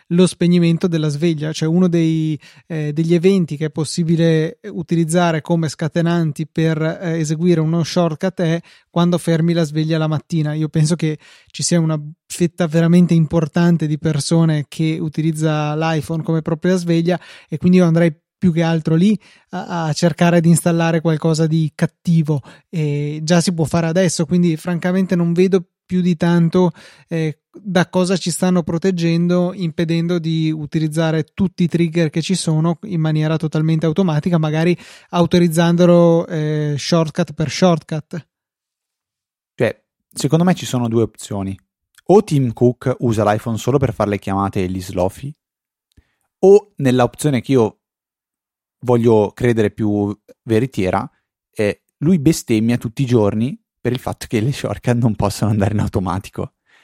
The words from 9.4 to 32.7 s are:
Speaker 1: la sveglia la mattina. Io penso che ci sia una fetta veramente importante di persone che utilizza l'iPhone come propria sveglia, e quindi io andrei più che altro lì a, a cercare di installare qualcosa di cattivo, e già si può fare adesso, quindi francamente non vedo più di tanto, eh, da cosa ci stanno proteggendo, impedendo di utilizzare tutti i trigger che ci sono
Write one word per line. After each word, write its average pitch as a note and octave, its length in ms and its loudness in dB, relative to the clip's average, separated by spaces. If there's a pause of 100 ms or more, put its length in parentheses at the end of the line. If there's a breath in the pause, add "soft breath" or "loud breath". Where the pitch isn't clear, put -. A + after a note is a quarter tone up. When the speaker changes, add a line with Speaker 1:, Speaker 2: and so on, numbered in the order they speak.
Speaker 1:
la E3 100 0
sveglia D#3 340 -2
la D#3 100 0
mattina. D3+ 460 -4
Io D#3 160 -4
penso D#3 260 0
che D#3 220 -4 (300 soft breath)
ci - 160 -12
sia F3 160 0
una D#3+ 200 0 (280)
fetta F3 400 -2
veramente E3+ 480 4
importante E3 720 2
di D3+ 100 -2
persone D#3 680 0
che D#3+ 320 -4
utilizza D#3 760 -2
l'iPhone D#3+ 460 -4
come D#3+ 220 -2
propria F3+ 320 -2
sveglia, E3+ 440 0 (300 loud breath)
e D#3 80 -8
quindi F3+ 220 4
io F3+ 60 6
andrei E3 280 2 (280)
più F#3 100 2
che E3 120 0
altro D#3+ 320 0
lì G3+ 200 4 (340 soft breath)
a, F3 360 -8
a D3+ 80 -2
cercare E3+ 480 2
di E3 80 4
installare E3 500 2
qualcosa D#3+ 460 0
di D#3 300 0
cattivo, D#3 640 0 (280 loud breath)
e D3 520 -4
già E3+ 180 2
si F3+ 140 -2
può D#3+ 120 -2
fare E3 200 -2
adesso, E3 400 0
quindi F3 320 0
francamente F3+ 580 -2
non E3+ 160 0
vedo F3+ 320 2 (220)
più F3+ 160 -2
di F3 160 2
tanto, E3+ 540 2 (360 loud breath)
eh, D#3+ 340 -6 (100)
da F3+ 360 -2
cosa F#3 300 -2
ci E3 140 -6
stanno F3+ 320 0
proteggendo, F3 880 0
impedendo E3+ 640 -4
di D#3+ 320 -2
utilizzare D#3 760 -2 (100)
tutti F#3 260 -2
i E3+ 60 2
trigger E3+ 420 0
che D#3+ 140 -4
ci G3 100 -2
sono E3 520 0